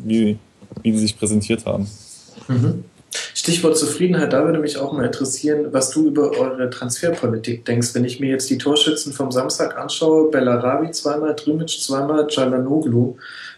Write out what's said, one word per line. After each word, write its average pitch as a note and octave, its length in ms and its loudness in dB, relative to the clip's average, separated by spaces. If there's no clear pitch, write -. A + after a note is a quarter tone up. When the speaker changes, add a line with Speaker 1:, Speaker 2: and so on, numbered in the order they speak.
Speaker 1:
wie, G#2+ 360 2
wie A2+ 100 2
die G#2+ 60 2
sich G#2+ 220 0
präsentiert G#2+ 480 0
haben. G2+ 200 -2
Speaker 2:
Mhm. - 380 0
Stichwort E3 420 2
Zufriedenheit, D#3 560 2
da C#3 100 4
würde E3 140 2
mich D3 200 -2
auch C#3 140 -4
mal C#3 140 -2
interessieren, D3+ 640 -2
was C3 200 0
du D#3 160 4
über C#3+ 240 2
eure B2+ 400 -2
Transferpolitik A#2+ 960 -4
denkst. A#2+ 280 0
Wenn B2 120 2
ich - 140 -4
mir C3+ 100 0
jetzt C3 200 -2
die B2+ 80 2
Torschützen D3+ 560 0
vom C3 180 -4
Samstag C3+ 460 -2
anschaue, D#3 540 4
Bellarabi B2+ 600 2
zweimal, D3+ 440 -2
Drimic D#3+ 340 -2
zweimal, C#3+ 580 0
Çalhanoğlu, C3 880 2